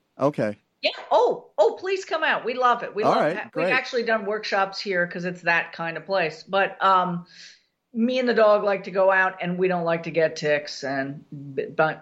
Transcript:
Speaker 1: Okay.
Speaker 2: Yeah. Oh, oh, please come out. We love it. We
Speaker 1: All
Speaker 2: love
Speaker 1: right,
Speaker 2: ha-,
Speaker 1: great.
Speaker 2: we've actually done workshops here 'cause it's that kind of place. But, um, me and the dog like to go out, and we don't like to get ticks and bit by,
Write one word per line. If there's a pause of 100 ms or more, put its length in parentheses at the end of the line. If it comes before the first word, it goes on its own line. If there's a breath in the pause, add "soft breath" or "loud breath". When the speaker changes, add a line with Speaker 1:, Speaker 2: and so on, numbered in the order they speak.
(200)
Speaker 1:
Okay. (260)
Speaker 2:
Yeah. (220)
Oh,
oh,
please
come
out.
We
love
it.
We
Speaker 1:
All
Speaker 2:
love
Speaker 1:
right,
Speaker 2:
ha-,
Speaker 1:
great.
Speaker 2:
we've
actually
done
workshops
here
'cause
it's
that
kind
of
place.
But,
um, (680 loud breath)
me
and
the
dog
like
to
go
out,
and
we
don't
like
to
get
ticks
and (300)
bit
by,